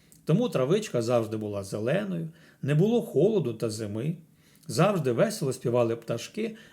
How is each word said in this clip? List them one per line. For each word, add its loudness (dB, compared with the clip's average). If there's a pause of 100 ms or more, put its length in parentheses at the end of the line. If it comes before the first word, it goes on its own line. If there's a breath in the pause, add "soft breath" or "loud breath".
(260 soft breath)
Тому 2
травичка 0
завжди 0
була -6
зеленою, -4 (320 loud breath)
не 0
було 4
холоду 2
та -2
зими, -4 (500 soft breath)
завжди 2
весело 0
співали 2
пташки, -6 (180 loud breath)